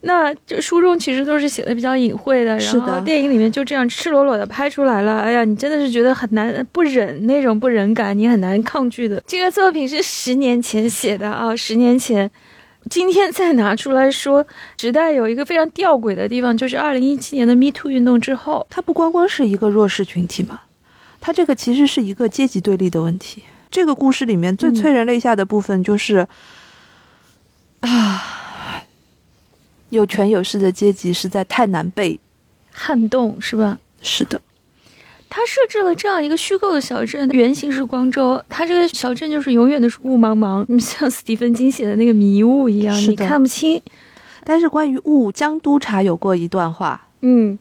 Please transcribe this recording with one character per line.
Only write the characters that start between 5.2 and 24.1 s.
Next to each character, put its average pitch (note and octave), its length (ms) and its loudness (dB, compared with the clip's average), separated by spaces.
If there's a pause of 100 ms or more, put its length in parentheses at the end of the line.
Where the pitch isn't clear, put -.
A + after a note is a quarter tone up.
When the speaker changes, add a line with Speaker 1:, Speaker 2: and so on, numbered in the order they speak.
Speaker 1:
呀， A#3+ 120 2
你 G#3+ 120 2
真 B3 140 -4
的 D4+ 80 -2
是 C#4+ 140 0
觉 A#3 100 0
得 B3+ 120 4
很 B3+ 200 -6
难 A3 380 -2
不 F4 100 -2
忍， A3 460 0
那 C#4 160 2
种 A3 160 2
不 B3 80 0
忍 G#3+ 260 2
感， G3+ 240 -2
你 G#3+ 100 2
很 A#3 140 4
难 F#3+ 220 0
抗 B3+ 260 -2
拒 A#3 180 -6
的。 G3+ 200 -4
这 F#4 120 -6
个 F4+ 120 0
作 F#4+ 200 2
品 D4+ 160 -2
是 D4+ 140 -4
十 - 340 -4
年 B3 260 0
前 A3 280 -2
写 G#3 280 -4
的 G3+ 120 -6
啊， A3+ 260 -4
十 A3 200 -6
年 A#3+ 220 4
前。 G3+ 320 0 (600)
今 F4+ 220 0
天 F4+ 200 2
再 F4 220 0
拿 G#3 220 2
出 C4+ 160 -6
来 C4 180 4
说， C#4 340 2 (360)
时 A#3 120 -4
代 D#4 200 2
有 A#3+ 180 0
一 A#3 60 -2
个 C#4 100 -4
非 F4 100 -4
常 D#4+ 140 2
吊 E4+ 240 2
诡 A3 220 0
的 F#3+ 120 -4
地 B3 140 -2
方， A#3+ 160 0
就 B3+ 100 -2
是 B3+ 80 -4
二 C#4+ 200 -2
零 B3+ 80 0
一 C#4 120 0
七 C4+ 200 -8
年 A#3+ 120 2
的 B3 80 6
Me C4 160 4
Too C#4 200 -8
运 B3+ 120 2
动 A#3+ 160 4
之 C4 140 -4
后。 D4 380 -4
Speaker 2:
它 F#4 100 -8
不 E4+ 100 -4
光 E4 200 2
光 F4 180 2
是 C4 180 0
一 G3+ 80 0
个 G#3 140 0
弱 G#3 180 4
势 G3 160 -2
群 F3+ 220 -4
体 - 160 -8
嘛， - 200 -8 (580)
它 - 120 -6
这 E4+ 140 2
个 C#4+ 80 2
其 A#3+ 220 -2
实 C#4+ 100 4
是 C4+ 160 0
一 G3 100 -2
个 A3+ 160 -2
阶 C4+ 200 0
级 G3+ 120 -2
对 G3 160 0
立 F#3 140 0
的 E3 100 -2
问 E3 200 -2
题。 - 240 -20 (260)
这 F#4 160 0
个 D4+ 80 2
故 C4+ 180 2